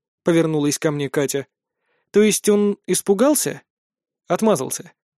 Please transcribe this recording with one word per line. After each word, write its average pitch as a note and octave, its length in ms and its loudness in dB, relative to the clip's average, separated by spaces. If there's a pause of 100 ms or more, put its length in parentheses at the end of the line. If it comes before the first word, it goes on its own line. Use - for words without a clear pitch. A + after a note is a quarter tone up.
(240)
повернулась D#3+ 560 0
ко D#3 100 -2
мне D3 180 -4
Катя. C#3 380 -4 (640)
«То G3+ 100 4
есть G#3+ 280 2
он G#3 280 2 (120)
испугался?» G3+ 760 0 (680)
«Отмазался», — F3 600 -2 (260)